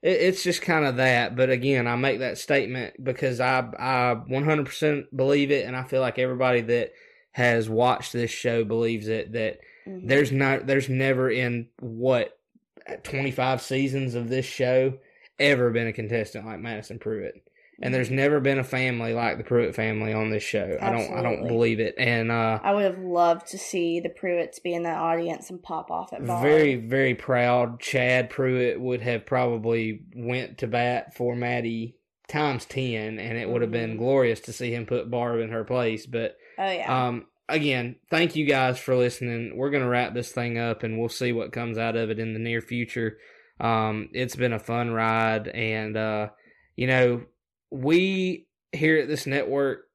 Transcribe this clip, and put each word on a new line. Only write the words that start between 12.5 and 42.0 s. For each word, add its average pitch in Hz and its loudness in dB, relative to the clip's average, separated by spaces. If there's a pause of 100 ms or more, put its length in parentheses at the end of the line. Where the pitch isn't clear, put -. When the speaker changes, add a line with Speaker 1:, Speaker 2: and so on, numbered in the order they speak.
Speaker 1:
twenty-five 131 -2
seasons 135 -2
of 120 -4
this 127 -2
show 131 2 (440)
ever 135 4
been 117 0
a 113 -2
contestant 110 -4
like 110 -10
Madison 107 -10
Pruitt. 104 -6 (460)
And 127 -2
there's 127 0
Speaker 2:
Mm-hmm. 127 -2
Speaker 1:
never 143 4
been 135 4
a 135 0
family 123 -2
like 117 0
the 110 -8
Pruitt 117 2
family 110 0
on 110 0
this 104 -2
show. 95 -2
I 113 0
don't, 113 0
I 127 -4
don't 120 0
Speaker 2:
Absolutely. 120 -4
Speaker 1:
believe 113 2
it. 104 -2
And, 117 2
uh, 113 2
Speaker 2:
I 202 2
would 202 2
have 185 0
loved 175 2
to 196 -12
see 170 -2
the 170 -6
Pruitts 175 -4
be 175 -4
in 170 -4
that 165 -4
audience 165 -2
and 180 -14
pop - -8
off - -6
at 135 -8
Bob. 117 -2
Speaker 1:
very, 147 6
very 123 0
proud. 120 2
Chad 127 2
Pruitt 127 0
would 123 -2
have 117 -4
probably 117 0 (140)
went 123 -6
to 127 -4
bat 120 -2
for 120 -2
Maddie 120 -4 (300)
times 147 -2
ten, 110 -4
and 113 -6
it 113 -4
would 117 0
have 110 0
been 113 -2
Speaker 2:
Mm-hmm. 110 -6
Speaker 1:
glorious 123 4
to 117 -12
see 120 -4
him 117 -6
put 117 -4
Barb 120 0
in 113 -4
her 110 -4
place. 117 -2
But, 117 -4 (200)
Speaker 2:
Oh, 190 -2
yeah. 127 0
Speaker 1:
um, 123 -6 (240)
again, 131 -2 (120)
thank 165 2
you 156 0
guys 131 2
for 131 0
listening. 120 0
We're 135 -2
gonna 135 0
wrap 123 0
this 120 -6
thing 120 -4
up, 117 -2
and 110 -4
we'll 117 -2
see 123 -2
what 113 -4
comes 117 -6
out 113 -2
of 110 -2